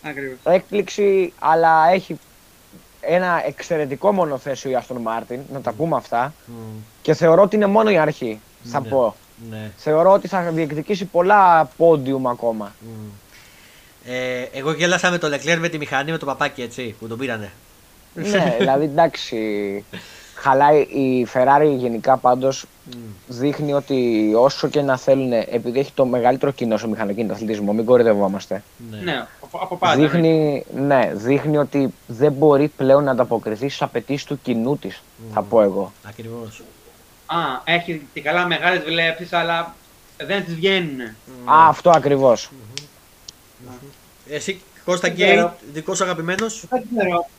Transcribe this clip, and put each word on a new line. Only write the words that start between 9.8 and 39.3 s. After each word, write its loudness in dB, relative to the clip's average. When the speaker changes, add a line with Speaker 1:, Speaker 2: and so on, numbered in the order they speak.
Speaker 2:
ότι 2
θα -4
διεκδικήσει -4
πολλά 4
πόντιουμ 2
ακόμα. -4
Speaker 3:
Μμμ. -18
Ε, -6
εγώ -4
γέλασα 2
με -2
τον -2
Leclerc -2
με -2
τη -6
μηχανή, -4
με -4
το -10
παπάκι, -4
έτσι, -10
που -14
τον -8
πήρανε. -8
Speaker 2:
Ναι, 0
Speaker 3:
<laughs> -2
Speaker 2:
δηλαδή, 2
εντάξει, 0
χαλάει 6
η 0
Ferrari 4
γενικά 0
πάντως, 0
Speaker 3:
Μμμ. -18
Speaker 2:
δείχνει -4
ότι 0
όσο 4
και 0
να 0
θέλουνε, 0
επειδή -2
έχει -4
το 2
μεγαλύτερο 2
κοινό -2
στο -4
μηχανοκίνητο -4
αθλητισμό, -4
μην -2
κοροϊδευόμαστε. 2
Speaker 3:
Ναι. -14
Speaker 1:
Ναι, -6
από, -16
από -8
πάντα, 2
ναι. 4
Speaker 2:
Δείχνει, 2
ναι, 2
δείχνει 0
ότι 0
δεν 0
μπορεί 4
πλέον 4
να 0
ανταποκριθεί -2
στις -8
απαιτήσεις -6
του -8
κοινού -2
της, -12
Speaker 3:
Μμμ. -18
Speaker 2:
θα 0
πω 2
εγώ. 0
Speaker 3:
Ακριβώς. -16
Speaker 1:
Α, -6
έχει -2
και -12
καλά 0
μεγάλες 0
βλέψεις, -4